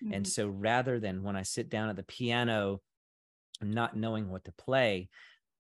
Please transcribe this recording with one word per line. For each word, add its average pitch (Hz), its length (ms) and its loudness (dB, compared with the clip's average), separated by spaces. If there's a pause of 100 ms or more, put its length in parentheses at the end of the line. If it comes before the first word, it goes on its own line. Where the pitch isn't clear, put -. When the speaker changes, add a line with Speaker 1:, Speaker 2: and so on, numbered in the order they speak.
(100)
Speaker 1:
And 101 160 -2
Speaker 2:
Mm-hmm. - 20 -2
Speaker 1:
so 107 200 0
rather 117 520 2
than 95 220 -2
when 98 140 -2
I 95 60 -2
sit - 280 -4
down 110 200 0
at 98 60 -4
the 98 80 -6
piano, 117 760 0 (800)
not 110 340 0
knowing 110 340 -2
what 92 140 -8
to 95 80 -14
play, 110 580 2 (520)